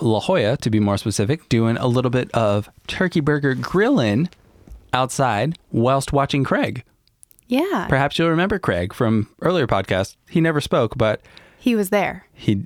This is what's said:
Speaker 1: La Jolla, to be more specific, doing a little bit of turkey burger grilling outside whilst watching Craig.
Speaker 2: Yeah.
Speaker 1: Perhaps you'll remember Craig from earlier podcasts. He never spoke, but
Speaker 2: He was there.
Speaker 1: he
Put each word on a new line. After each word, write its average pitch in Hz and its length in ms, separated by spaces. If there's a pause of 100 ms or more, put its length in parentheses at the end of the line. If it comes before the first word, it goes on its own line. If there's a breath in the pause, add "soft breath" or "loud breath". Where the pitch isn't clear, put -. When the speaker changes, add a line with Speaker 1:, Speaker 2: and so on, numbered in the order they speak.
Speaker 1:
La 110 180
Jolla, 139 380
to - 120
be 107 120
more 101 160
specific, 110 500
doing 113 300
a 131 100
little 123 240
bit 127 220
of 104 360 (180)
turkey 175 340
burger 143 340
grilling 160 720 (640)
outside 127 640 (140)
whilst 131 420
watching 139 300
Craig. 180 400 (640)
Speaker 2:
Yeah. 311 420
Speaker 1:
Perhaps 139 280
you'll 165 120
remember 185 280
Craig 90 360
from 110 360 (120)
earlier 165 260
podcasts. 98 480 (140)
He 165 120
never 160 200
spoke, 127 360
but 107 240 (380 loud breath)
Speaker 2:
He 240 160
was 202 140
there. 190 440
Speaker 1:
he - 320